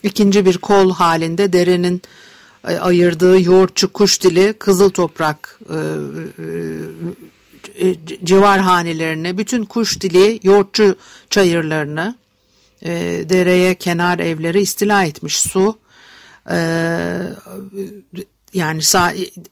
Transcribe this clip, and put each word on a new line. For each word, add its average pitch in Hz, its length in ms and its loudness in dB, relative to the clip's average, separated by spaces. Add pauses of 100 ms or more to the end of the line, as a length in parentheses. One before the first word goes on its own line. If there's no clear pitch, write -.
İkinci 202 420 2
bir 180 120 4
kol 190 360 2
halinde 165 600 0
derenin, 180 480 0 (680)
e, 170 100 -4
ayırdığı 180 640 2
yoğurtçu 185 520 2
kuş - 300 0
dili 185 300 2
Kızıl 196 360 2
Toprak, 160 720 -6 (100)
e, - 60 -10 (2000)
e, 185 100 0
e, 180 40 -2 (120)
c-, - 180 -14
civar 196 360 4
hanelerine, 170 760 -2
bütün 220 280 -4
kuş - 360 -4
dili 196 420 2
yoğurtçu 196 520 4 (340)
çayırlarını, 165 880 -2 (680)
e, - 80 -10 (400)
dereye 180 460 2
kenar 175 440 -2
evleri 165 420 -2
istila 202 420 0
etmiş - 360 -6
su. 196 380 0 (760)
E, 175 60 -2 (2000)
yani 160 260 -4
sa-, 170 520 0 (200)